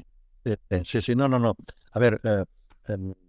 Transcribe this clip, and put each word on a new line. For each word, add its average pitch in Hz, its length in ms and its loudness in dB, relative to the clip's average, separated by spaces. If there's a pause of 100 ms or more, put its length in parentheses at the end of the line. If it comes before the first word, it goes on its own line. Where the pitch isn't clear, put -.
(440)
Sí, 113 100 -2 (160)
sí, 90 140 0
sí, 110 180 -2
sí, 120 140 0
no, 139 100 2
no, 127 140 2
no. 117 160 2 (360)
A - 60 -4
ver, 110 240 4
eh, 104 220 0 (420)
em, 95 260 -6 (160)